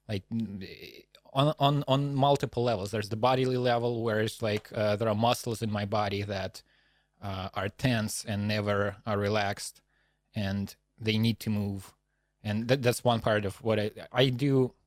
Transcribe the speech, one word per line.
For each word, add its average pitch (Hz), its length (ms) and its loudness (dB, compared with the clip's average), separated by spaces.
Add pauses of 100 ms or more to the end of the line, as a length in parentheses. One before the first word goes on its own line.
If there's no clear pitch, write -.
Like, 101 240 -4
n-, 104 340 -4 (680)
on, 143 260 2
on, 143 280 2
on 139 280 0
multiple 135 480 2
levels. 104 280 0
There's 107 180 -4
the 117 60 -4
bodily 127 420 2
level 120 460 0
where 107 180 2
it's 110 200 -2
like, 104 320 -2
uh, 107 220 2
there 113 120 0
are 104 80 2
muscles 117 460 0
in 110 100 -2
my 104 140 -2
body 101 380 -2
that, 95 380 -6 (600)
uh, 98 320 -6
are 101 160 -4
tense 113 560 -2
and 104 220 -2
never 101 480 0 (100)
are 107 120 0
relaxed, 101 640 -2 (520)
and 98 420 -4 (240)
they 110 180 0
need 113 240 2
to - 80 -4
move. 101 440 -4 (500)
And 107 240 -4
that, 135 140 2
that's 120 220 0
one 117 160 2
part 107 260 0
of 95 160 -6
what 110 180 2
I, 104 120 -2 (200)
I 131 180 4
do. 131 440 2 (140)